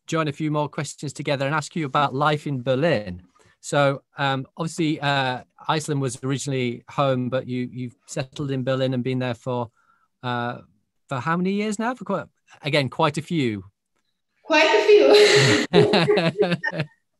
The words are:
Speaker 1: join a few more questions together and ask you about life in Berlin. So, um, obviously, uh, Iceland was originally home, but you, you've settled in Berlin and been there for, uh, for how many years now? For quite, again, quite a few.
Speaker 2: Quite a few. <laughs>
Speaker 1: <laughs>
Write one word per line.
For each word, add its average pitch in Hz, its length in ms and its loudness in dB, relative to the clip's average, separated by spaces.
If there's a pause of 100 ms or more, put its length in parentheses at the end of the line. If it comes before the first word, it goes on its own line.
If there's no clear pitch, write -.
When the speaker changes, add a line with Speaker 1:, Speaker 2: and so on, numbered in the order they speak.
Speaker 1:
join 160 220 -2
a 143 40 -2
few 156 180 -4
more 151 180 -2
questions - 440 -10
together 143 340 -4
and 143 80 -2
ask 151 200 -4
you 160 120 -4
about 135 260 0
life 147 340 0
in 139 160 -4
Berlin. 123 600 -2 (380)
So, 139 420 0 (160)
um, 135 280 -2 (100)
obviously, 160 440 -4
uh, 139 420 -2 (260)
Iceland 151 320 -2
was 131 220 -4
originally 131 680 -4
home, 131 400 0
but 127 160 -4
you, 123 260 -6
you've 123 240 -10 (100)
settled 143 440 -8
in 131 140 -4
Berlin 131 280 -2
and 123 100 -2
been 127 180 -4
there 127 140 -4
for, 123 360 -6 (520)
uh, 123 360 -6 (500)
for 131 120 -6
how 165 160 -2
many 180 160 -2
years 208 260 -4
now? 233 160 -4
For 233 100 -14
quite, 175 220 -6 (360)
again, 143 280 0
quite 156 260 0
a 156 60 -4
few. 120 420 -2 (760)
Speaker 2:
Quite 311 240 4
a - 200 2
few. 415 840 6
<laughs> - 0 -
Speaker 1:
<laughs> 175 1120 2 (340)